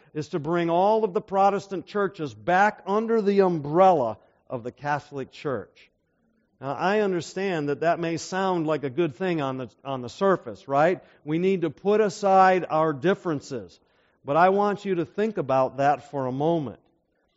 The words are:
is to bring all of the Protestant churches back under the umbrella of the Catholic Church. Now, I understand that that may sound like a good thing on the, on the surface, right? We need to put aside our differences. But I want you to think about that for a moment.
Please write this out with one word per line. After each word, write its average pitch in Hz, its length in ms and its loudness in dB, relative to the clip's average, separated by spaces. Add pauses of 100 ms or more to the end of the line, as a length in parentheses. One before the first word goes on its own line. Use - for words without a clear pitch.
(120)
is 147 160 -8
to 180 100 -4
bring 165 300 -2
all 202 340 2
of 185 120 -2
the 214 80 -4
Protestant 196 640 0
churches 180 480 -4
back 185 520 0
under 220 360 0
the 196 180 2
umbrella 160 800 4 (300)
of 123 140 -8
the 120 80 -10
Catholic 143 640 -8
Church. - 580 -8 (680)
Now, 135 140 -6
I 190 260 0
understand 180 680 -2
that 139 100 -4
that 165 180 2
may 165 200 -2
sound 185 480 -2
like 151 180 -2
a 135 60 -4
good 151 260 -2
thing 175 240 -2
on 135 160 -4
the, 127 120 -8 (140)
on 131 200 -8
the 120 80 -10
surface, 165 580 -2
right? 151 340 2 (220)
We 156 140 -4
need 190 240 0
to 160 80 0
put 208 300 0
aside 190 680 4
our 156 240 2
differences. 139 880 -4 (440)
But 143 120 -2
I 180 140 6
want 202 340 0
you 190 120 -2
to 165 100 -2
think 214 320 -4
about 131 400 0
that 139 320 0
for 135 160 -4
a 127 60 -4
moment. 147 480 -2 (560)